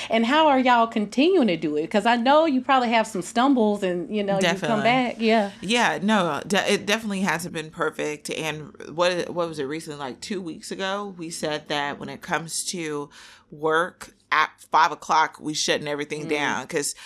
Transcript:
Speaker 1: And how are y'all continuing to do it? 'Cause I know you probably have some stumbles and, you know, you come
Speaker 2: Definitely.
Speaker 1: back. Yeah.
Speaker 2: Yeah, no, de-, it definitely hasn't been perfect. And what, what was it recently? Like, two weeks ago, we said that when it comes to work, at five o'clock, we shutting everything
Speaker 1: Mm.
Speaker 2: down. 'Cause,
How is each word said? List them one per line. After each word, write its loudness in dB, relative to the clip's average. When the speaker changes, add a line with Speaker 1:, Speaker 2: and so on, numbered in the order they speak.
Speaker 1:
And 2
how 4
are 6
y'all 4
continuing 2
to 0
do -2
it? -4
'Cause 2
I 4
know 4
you 2
probably 2
have 4
some -6
stumbles 2
and, -2
you -2
know, 0
you 2
come 4
Speaker 2:
Definitely. 0
Speaker 1:
back. 2
Yeah. 2
Speaker 2:
Yeah, 0
no, 0
de-, 2
it -2
definitely -2
hasn't -2
been -8
perfect. -6
And -8
what, 0
what -4
was -10
it -4
recently? -10
Like, -10
two -6
weeks -12
ago, -6
we -12
said -6
that -4
when -12
it -14
comes -6
to -6
work, -2
at 2
five 6
o'clock, 0
we -8
shutting -2
everything -6
Speaker 1:
Mm. -10
Speaker 2:
down. -2
'Cause, -4